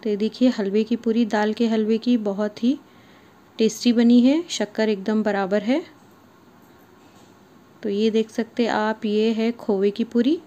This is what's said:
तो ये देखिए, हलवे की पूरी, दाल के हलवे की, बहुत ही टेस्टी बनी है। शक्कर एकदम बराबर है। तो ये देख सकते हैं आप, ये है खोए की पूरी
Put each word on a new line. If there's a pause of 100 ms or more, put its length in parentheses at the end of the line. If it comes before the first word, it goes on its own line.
तो
ये
देखिए,
हलवे
की
पूरी,
दाल
के
हलवे
की,
बहुत
ही (840)
टेस्टी
बनी
है।
शक्कर
एकदम
बराबर
है। (2000)
तो
ये
देख
सकते
हैं
आप,
ये
है
खोए
की
पूरी